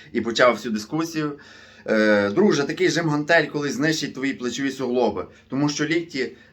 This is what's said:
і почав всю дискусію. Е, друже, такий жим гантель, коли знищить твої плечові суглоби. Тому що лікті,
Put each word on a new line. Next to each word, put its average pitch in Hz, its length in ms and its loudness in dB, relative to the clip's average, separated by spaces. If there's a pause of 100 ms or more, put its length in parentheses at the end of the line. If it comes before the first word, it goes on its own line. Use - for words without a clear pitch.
(120)
і 113 80 -4
почав 117 340 4
всю 117 180 -6
дискусію. 151 600 -4 (560)
Е, 107 420 4
друже, 151 340 2
такий 165 240 0
жим 160 200 0
гантель, 147 380 2
коли 147 240 -4
знищить 143 440 -2
твої 135 200 -4
плечові 123 360 -4
суглоби. 120 560 0 (220)
Тому 143 200 0
що 147 160 -4
лікті, 151 480 -4 (200)